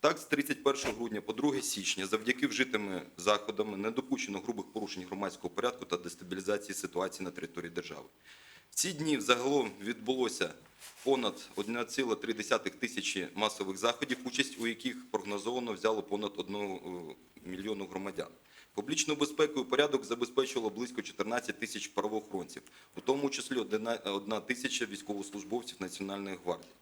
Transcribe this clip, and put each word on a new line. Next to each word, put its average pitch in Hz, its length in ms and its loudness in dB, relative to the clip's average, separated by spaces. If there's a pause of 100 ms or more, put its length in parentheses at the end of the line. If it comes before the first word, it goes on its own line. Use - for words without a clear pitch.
(120)
Так, 151 80 0
з - 40 -10
тридцять 143 380 2
першого 135 320 4
грудня 110 260 -2
по - 120 -4
друге 107 300 4
січня 95 440 0
завдяки 117 400 2
вжитими 104 560 2 (140)
заходами 104 600 2
не 104 140 2
допущено 113 480 0
грубих 104 340 -4
порушень 98 320 -6
громадського 95 500 -4
порядку - 300 0
та 87 120 -2
дестабілізації 92 800 -4
ситуації 92 500 -2
на 90 60 -4
території 85 400 -8
держави. 82 340 -6 (680)
В - 40 -20
ці 185 180 0
дні 151 280 2
загалом 123 500 6 (120)
відбулося 110 720 0 (500)
понад 123 520 2
одна 117 280 -2
ціла 120 300 2
три 113 180 -4
десятих 104 420 0
тисячі 98 600 -2
масових 98 420 0
заходів, 120 480 2
участь 131 360 0
у 113 60 0
яких 117 440 -4
прогнозовано 104 640 -2
взяло 104 300 2
понад 101 340 -2
одного, 98 380 -4 (680)
е, 87 60 -10
мільйону 98 360 -4
громадян. 92 420 -6 (460)
Публічну 143 400 0
безпеку 147 460 2
і 127 40 2
порядок 135 400 4
забезпечувало 120 680 0
близько 120 320 -4
чотирнадцять 113 580 -2
тисяч 110 260 -4
правоохоронців, 101 760 -4 (340)
у - 40 -10
тому 139 300 2
числі 135 260 -2
одна, 107 380 0
одна 101 460 0
тисяча 123 440 0
військовослужбовців 101 960 -6
Національної 98 640 -4
гвардії. 87 380 -4